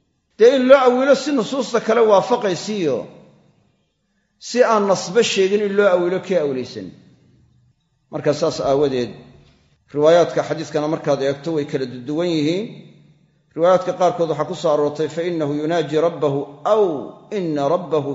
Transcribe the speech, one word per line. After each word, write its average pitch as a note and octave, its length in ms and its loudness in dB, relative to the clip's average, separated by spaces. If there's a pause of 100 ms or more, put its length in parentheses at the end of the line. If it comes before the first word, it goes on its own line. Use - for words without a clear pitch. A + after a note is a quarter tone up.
(400)
Dee A#3 140 8
in C4 120 2
loo C4+ 120 8
awilo B3+ 360 4
si - 180 -2
nusuusta A#3+ 480 -2
kale A3+ 200 0
waafaqaysiiyo, G3 960 0 (1500)
si - 200 -2
aan G#3+ 240 4
nasba F#3+ 360 0
sheegin G3 400 0
in G3+ 140 -2
loo G3+ 120 4
awilo F3+ 320 2
kee F#3 180 -2
awlaysan. B2+ 500 -4 (1200)
Marka D3 220 0
saas D#3 260 -2
aawadeed, C3 500 0 (840)
riwaayaadka D#3 480 4
xadiiskana D3+ 460 -6
markaad D#3 340 -2
eegto C#3+ 320 -4
way D3 120 -2
kala C3 200 0
duwan C#3 420 -4
yihiin. E3 380 -2 (920)
Riwaayaadka F3+ 380 2
qaarkood F3 360 0
waxaa D3 200 -4
ku F#3 40 -8
soo E3 180 -2
aroortay, D3 360 0
"Fa D#3+ 140 -6
innahu D#3+ 320 -4
yunaaji D3+ 480 -2
rabbahu" D3 380 -2 (240)
aw G#3+ 180 2 (480)
"Inna D#3 380 -2
rabbahu D#3 460 -2